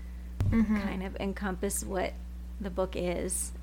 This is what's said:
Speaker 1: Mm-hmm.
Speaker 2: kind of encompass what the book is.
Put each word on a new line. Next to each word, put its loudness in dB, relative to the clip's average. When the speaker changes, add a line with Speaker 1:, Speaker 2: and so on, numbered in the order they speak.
Speaker 1:
Mm-hmm. 6
Speaker 2:
kind 0
of -6
encompass 0
what 0
the -2
book 0
is. 0